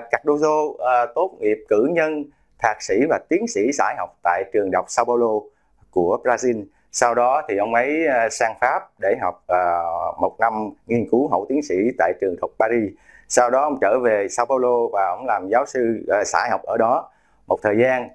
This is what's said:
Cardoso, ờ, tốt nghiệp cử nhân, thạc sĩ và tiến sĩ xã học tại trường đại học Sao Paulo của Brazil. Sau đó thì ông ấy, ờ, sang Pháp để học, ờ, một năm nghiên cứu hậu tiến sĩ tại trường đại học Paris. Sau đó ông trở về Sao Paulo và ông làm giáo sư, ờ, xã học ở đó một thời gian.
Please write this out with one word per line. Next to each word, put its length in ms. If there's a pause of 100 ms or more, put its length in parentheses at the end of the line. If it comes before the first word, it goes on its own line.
(120)
Cardoso, 640
ờ, 280 (100)
tốt 240
nghiệp 180 (120)
cử 220
nhân, 320 (360)
thạc 240
sĩ 120 (140)
và 100 (100)
tiến 180
sĩ 260
xã 240
học 120 (140)
tại 200 (100)
trường 180
đại 60
học 100
Sao 180
Paulo 340 (520)
của 320
Brazil. 400 (320)
Sau 200
đó 340
thì 80
ông 160
ấy, 340
ờ, 240
sang 300
Pháp 280 (120)
để 200
học, 260
ờ, 360 (380)
một 180
năm 300 (180)
nghiên 240
cứu 160
hậu 220
tiến 140
sĩ 120 (220)
tại 240
trường 140
đại 60
học 180
Paris. 340 (360)
Sau 200
đó 120
ông 200
trở 180
về 300
Sao 160
Paulo 460
và 160 (100)
ông 80
làm 220
giáo 180
sư, 420
ờ, 160
xã 280
học 120
ở 140
đó 320 (380)
một 160
thời 140
gian. 380